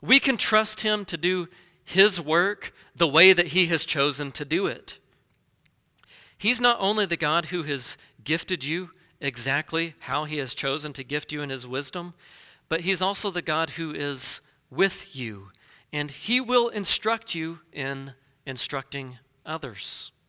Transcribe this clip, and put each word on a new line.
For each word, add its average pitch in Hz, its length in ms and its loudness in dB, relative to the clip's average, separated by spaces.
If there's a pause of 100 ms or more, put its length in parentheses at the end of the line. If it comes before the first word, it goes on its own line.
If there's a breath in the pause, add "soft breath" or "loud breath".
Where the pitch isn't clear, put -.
We 226 180 6
can 262 160 0
trust - 460 2
him 214 240 0
to 175 100 -6
do 175 320 -2 (340 soft breath)
his 190 380 4
work 170 540 0 (200 soft breath)
the 170 140 4
way 170 240 8
that 170 160 4
he 170 180 2
has 160 200 0
chosen 143 460 0
to 151 120 -4
do 165 220 0
it. - 320 -8 (1400 loud breath)
He's 233 240 0
not 240 200 4
only 202 260 2
the 165 100 -2
God 160 300 0
who 175 180 -4
has 139 320 -4 (280 soft breath)
gifted 156 400 -2
you 165 280 -6 (280 soft breath)
exactly 143 800 -2
how 143 240 -2
he 151 140 -6
has 135 160 -4
chosen 147 400 -4
to 135 100 -8
gift 143 280 -6
you 151 100 -4
in 143 80 -6
his 127 160 -6
wisdom, 147 480 -6 (540 loud breath)
but 165 120 -2
he's 180 220 0
also 196 280 0
the 170 120 -4
God 160 280 -2
who 160 220 -8
is 143 480 2 (300 soft breath)
with 185 440 0
you, 104 380 -10 (400 soft breath)
and 147 180 -4
he 240 300 -2
will 240 280 2
instruct 220 680 -2
you 165 260 -6 (120)
in 135 420 -8 (320)
instructing 131 720 -6 (260)
others. 151 680 -8 (160)